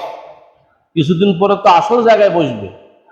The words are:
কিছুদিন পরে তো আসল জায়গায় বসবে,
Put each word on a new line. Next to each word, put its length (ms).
কিছুদিন 460
পরে 160
তো 140
আসল 340
জায়গায় 260
বসবে, 400